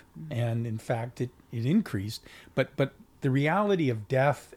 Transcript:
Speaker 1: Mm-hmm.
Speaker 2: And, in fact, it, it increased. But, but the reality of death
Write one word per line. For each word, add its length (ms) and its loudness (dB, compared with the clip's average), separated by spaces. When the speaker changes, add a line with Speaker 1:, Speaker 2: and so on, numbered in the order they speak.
Speaker 1:
Mm-hmm. 140 -10
Speaker 2:
And, 340 -2
in 100 -4
fact, 420 -4
it, 120 -4
it 140 -4
increased. 560 0
But, 220 -2
but 180 0
the 100 2
reality 580 2
of 180 -4
death 500 2